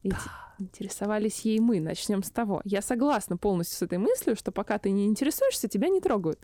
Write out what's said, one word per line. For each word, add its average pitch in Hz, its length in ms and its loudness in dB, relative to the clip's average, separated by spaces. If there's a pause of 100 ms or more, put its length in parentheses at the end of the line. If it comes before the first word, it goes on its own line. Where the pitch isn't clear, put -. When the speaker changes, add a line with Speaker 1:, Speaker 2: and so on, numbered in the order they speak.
Speaker 1:
Инте- 190 100 0
Speaker 2:
Да. - 500 -10
Speaker 1:
интересовались 208 840 -4
ей 220 140 2
мы. 226 200 4
Начнём 180 420 -2
с - 80 -8
того. 214 340 -2
Я 196 180 0
согласна 240 540 0
полностью 180 420 0
с - 40 -2
этой 175 160 -2
мыслью, 269 380 2
что - 160 -6
пока - 260 -2
ты 202 120 0
не 202 160 2
интересуешься, 294 640 0
тебя 220 200 2
не 381 120 4
трогают. 196 440 0